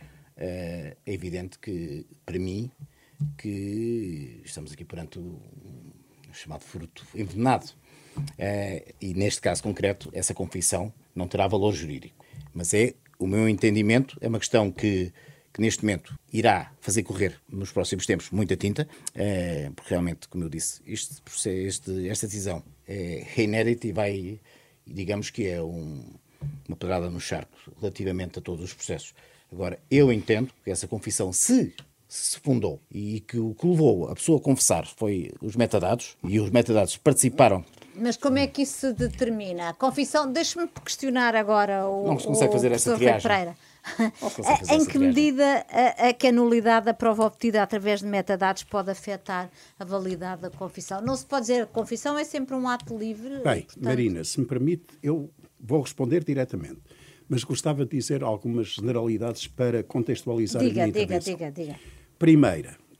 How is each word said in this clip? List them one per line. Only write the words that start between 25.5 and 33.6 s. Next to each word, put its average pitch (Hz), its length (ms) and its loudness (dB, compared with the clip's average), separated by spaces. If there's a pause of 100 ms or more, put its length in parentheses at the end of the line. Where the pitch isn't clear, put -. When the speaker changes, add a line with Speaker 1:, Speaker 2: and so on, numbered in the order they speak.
Speaker 1:
um, 80 420 -10 (640)
uma 85 80 -8
pedrada 90 340 -2
no 87 100 -8
charco - 360 -8 (240)
relativamente 92 580 -4
a - 40 -10
todos 87 220 -8
os 90 100 -12
processos. - 400 -10 (360)
Agora, 90 280 -8 (120)
eu 135 220 8
entendo 110 400 0 (120)
que 104 60 -6
essa 95 180 -4
confissão, 101 440 -4
se 220 400 2 (340)
se - 320 -6
fundou 101 420 0 (120)
e 104 340 -6
que 120 120 -6
o 110 160 -2
que - 120 -2